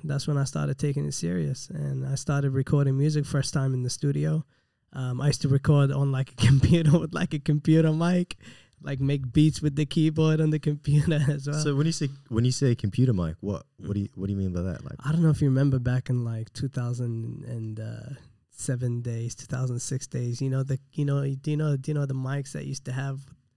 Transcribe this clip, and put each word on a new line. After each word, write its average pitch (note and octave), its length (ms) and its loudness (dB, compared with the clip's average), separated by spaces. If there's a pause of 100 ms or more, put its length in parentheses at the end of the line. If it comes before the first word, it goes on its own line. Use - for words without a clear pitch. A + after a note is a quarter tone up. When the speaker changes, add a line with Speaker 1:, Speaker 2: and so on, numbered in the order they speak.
Speaker 1:
that's C#3+ 240 -4
when D3 100 0
I C#3 60 0
started C#3+ 340 -4
taking C#3+ 280 -2
it C#3+ 80 -4
serious. E3 560 -4
And C#3 360 -6
I C3+ 100 -4
started C#3 360 -2
recording C3+ 460 2
music D3+ 280 2
first - 280 -2
time C3+ 200 0
in B2+ 100 -2
the B2 60 -2
studio. D3 560 -2 (460)
Um, B2+ 300 -6
I C#3+ 60 2
used - 140 0
to C#3+ 80 2
record C#3 420 4
on, C#3 200 0
like, C3 200 -2
a - 40 -20
<laughs> - 120 4
computer D3+ 520 6
with, E3 140 -6
like, - 200 -2
a D3+ 60 -2
computer D#3 520 4
mic, F3 460 0 (440)
like, C#3 180 -6
make C3+ 320 0
beats D3+ 300 4
with D3 140 0
the D3+ 100 0
keyboard D#3 560 2
on D#3 80 4
the D#3 100 0
computer D3 540 2
<laughs> C#3+ 160 2
as C#3+ 180 -2
well. D3 120 -4
Speaker 2:
So D3+ 160 0
when C#3+ 100 2
you E3 80 2
say, D3 160 -2 (200)
when A2+ 160 2
you B2+ 60 4
say B2 240 2
computer B2 380 2
mic, E2+ 260 0
what, F#2+ 260 -4 (160)
Speaker 1:
Mm. D2+ 60 -10
Speaker 2:
what G2+ 60 -2
do G2 80 0
you, G2 140 -4
what F#2 120 -6
do G2+ 60 -2
you G2 40 -2
mean F#2+ 160 -2
by F2 80 -2
that? F2+ 220 -4
Like, - 120 -12 (100)
Speaker 1:
I C#3+ 60 -2
don't E3 120 2
know D#3+ 60 6
if D3 120 2
you D3 60 4
remember C3+ 320 2
back B2+ 300 -2
in, B2 160 0
like, A2+ 280 -6
two - 140 -4
thousand A#2+ 800 -6
and A2 320 -8 (680)
seven A#2+ 520 -4
days, A#2 340 -6
two - 120 -16
thousand B2+ 320 -4
six - 280 -6
days. B2 340 -4
You C3+ 80 -2
know C3 140 0
the, C3 160 -4 (120)
you D3 140 -2
know, C#3 180 0 (120)
do C#3 160 -4
you D3+ 60 0
know, D3 200 0
do C3+ 140 -6
you D3+ 40 0
know C#3+ 100 0
the C3+ 80 -2
mics C3+ 400 -4
that C#3+ 120 -8
used C#3 200 -8
to C3 60 -8
have? C3+ 280 -4 (380)